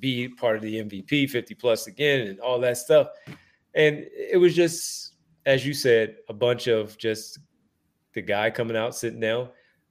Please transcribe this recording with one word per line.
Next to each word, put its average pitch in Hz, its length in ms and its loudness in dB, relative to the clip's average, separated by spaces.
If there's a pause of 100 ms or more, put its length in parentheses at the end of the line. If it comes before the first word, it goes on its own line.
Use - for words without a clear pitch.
be 127 260 -4
part 120 300 -2
of 107 60 -6
the 110 180 -6
M 107 80 -8
V 101 140 -14
P, 143 240 0
fifty 120 280 -4
plus 113 320 -2
again 135 420 0
and 98 120 -12
all 123 200 -2
that 123 180 0
stuff. 151 300 4 (640)
And 151 320 2 (100)
it 180 240 0
was 175 160 6
just, - 560 -2 (340)
as 135 180 4
you 143 100 -4
said, 113 420 4 (120)
a 117 40 -10
bunch 120 340 -2
of 110 320 0
just 110 400 -6 (760)
the 107 80 -8
guy 104 260 0
coming 113 280 -4
out, 113 180 -4
sitting 117 260 -8
down, 113 280 -2 (420)